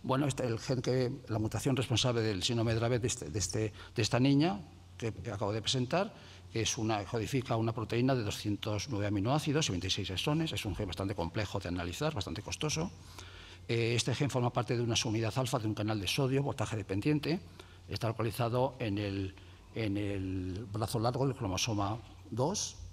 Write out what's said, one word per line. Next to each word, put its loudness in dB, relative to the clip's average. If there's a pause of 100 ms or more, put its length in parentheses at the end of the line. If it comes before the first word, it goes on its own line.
Bueno, 2
este, 0
el 0
gen -2
que, 2 (140)
la 0
mutación 2
responsable 2
del 2
síndrome 2
de 2
Dravet 2
de 0
este, -4
de -2
este, 0 (200)
de 0
esta 4
niña 4 (360)
que -2 (180)
acabo 0
de 0
presentar, 0 (400)
es 0
una, 0
codifica 0
una 2
proteína 2
de 0
doscientos -2
nueve 0
aminoácidos 2
y 0
veintiséis -2
exones. 0
Es -4
un -2
gen -2
bastante -2
complejo -2
de -4
analizar, -2
bastante -4
costoso. -2 (760)
Eh, 2
este 2
gen 2
forma 2
parte 0
de 2
una 2
subunidad 2
alfa 2
de 0
un 2
canal 0
de -2
sodio, 2
voltaje -2
dependiente. 2 (480)
Está -2
localizado 2
en 0
el, -2 (400)
en 0
el -2
brazo 0
largo 2
del 2
cromosoma 0 (320)
dos. 0 (180)